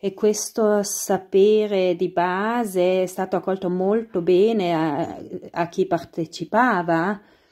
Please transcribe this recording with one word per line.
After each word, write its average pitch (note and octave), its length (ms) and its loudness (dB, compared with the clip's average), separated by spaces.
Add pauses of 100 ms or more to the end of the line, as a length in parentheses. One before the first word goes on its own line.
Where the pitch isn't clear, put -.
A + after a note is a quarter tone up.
e G3 140 -4
questo G#3 680 0
sapere G3 1120 2
di F3+ 140 -2
base F#3 920 0
è F#3 40 0
stato F#3+ 300 -4
accolto F#3 320 -2
molto F#3+ 540 0
bene F#3 500 4
a, D#3+ 460 -2 (320)
a E3 180 -4
chi F#3 180 -2
partecipava, F3+ 1300 -2 (320)